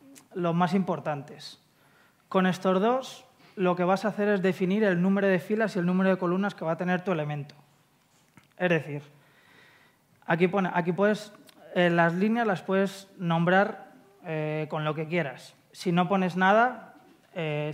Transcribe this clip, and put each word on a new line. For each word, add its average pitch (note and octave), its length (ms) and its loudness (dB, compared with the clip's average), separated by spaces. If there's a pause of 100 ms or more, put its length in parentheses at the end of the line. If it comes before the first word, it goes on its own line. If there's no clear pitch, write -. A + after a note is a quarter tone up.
(340)
los F3 220 -2
más F3 180 2
importantes. D#3 880 -6 (680)
Con F#3 180 4
estos F#3 340 0
dos, B3 440 -2 (300)
lo F3+ 200 0
que F3 80 0
vas F#3+ 200 2
a A3 40 -2
hacer G#3 220 0
es G3+ 120 2
definir F#3+ 420 0
el F#3 160 2
número G3 280 2
de F#3 100 4
filas G#3+ 380 -2
y F#3+ 40 -2
el F3 60 0
número F#3 240 2
de F#3 80 2
columnas F#3 380 -2
que E3 100 -10
va D#3+ 60 0
a E3 60 -2
tener F3+ 260 -2
tu G3 80 -2
elemento. D3 420 -6 (1040)
Es F3+ 120 0
decir, D3 340 -2 (1200)
aquí E3+ 220 2
pone, F#3 260 0
aquí F3 180 0
puedes, G3+ 400 0 (440)
eh, F3 160 4
las E3+ 240 4
líneas A3 320 0
las F#3 160 -2
puedes F#3+ 440 -2 (120)
nombrar, F3+ 720 0 (340)
eh, D#3 420 -4
con D#3 160 -4
lo D3+ 120 -2
que D#3+ 120 -6
quieras. D3+ 480 -6 (160)
Si - 200 -6
no F3 180 2
pones F#3 260 0
nada, G#3+ 600 2 (400)
eh, D3+ 380 -4